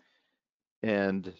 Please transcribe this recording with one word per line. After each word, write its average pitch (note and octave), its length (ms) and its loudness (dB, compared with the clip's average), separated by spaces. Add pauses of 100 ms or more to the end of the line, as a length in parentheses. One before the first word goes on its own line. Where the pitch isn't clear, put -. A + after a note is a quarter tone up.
(840)
And G2 560 0